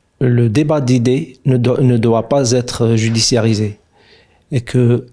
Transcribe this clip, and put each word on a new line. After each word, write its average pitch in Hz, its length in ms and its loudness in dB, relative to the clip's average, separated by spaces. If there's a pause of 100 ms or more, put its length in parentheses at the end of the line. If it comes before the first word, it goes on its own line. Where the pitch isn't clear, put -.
(200)
le 120 300 2
débat 151 320 0
d'idées 127 640 -2
ne 131 100 2
do-, 123 240 0
ne 123 160 2
doit 113 320 0
pas 139 220 0
être 120 460 0
judiciarisé 110 840 -2 (760)
et 131 80 -2
que 120 520 0